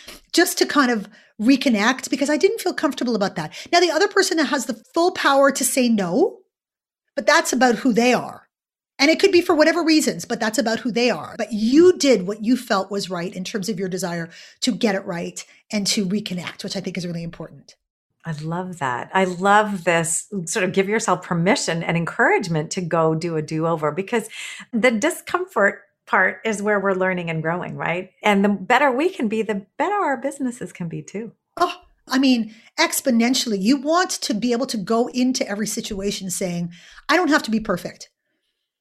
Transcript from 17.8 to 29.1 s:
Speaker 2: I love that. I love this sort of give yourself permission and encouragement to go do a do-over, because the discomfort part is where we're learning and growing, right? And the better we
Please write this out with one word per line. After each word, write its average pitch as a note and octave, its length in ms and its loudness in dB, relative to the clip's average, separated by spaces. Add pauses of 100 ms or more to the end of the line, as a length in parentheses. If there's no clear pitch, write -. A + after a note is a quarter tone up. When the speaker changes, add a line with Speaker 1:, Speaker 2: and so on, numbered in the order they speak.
Speaker 2:
I E3 80 -6 (100)
love F3 360 -6
that. B2 340 -4
I F#3+ 100 4
love G3 640 2
this E3 420 0 (200)
sort F#3+ 180 0
of D#3 80 -2
give F#3+ 160 2
yourself A3 340 0
permission E3+ 580 0
and E3+ 140 -2
encouragement E3+ 760 0
to F#3+ 100 -6
go D#3+ 340 2
do E3 220 -4
a D#3 40 0
do-over, D#3+ 520 -2
because G3 340 -4 (460)
the A#3+ 180 2
discomfort C#4 920 0 (220)
part G3+ 380 0
is G#3 180 -2
where G#3 160 2
we're G3 140 0
learning F#3 380 -2
and D#3+ 120 -4
growing, D#3+ 360 -4
right? E3 320 -4 (120)
And G3+ 220 4
the G#3 60 4
better A#3+ 420 2
we D4+ 200 0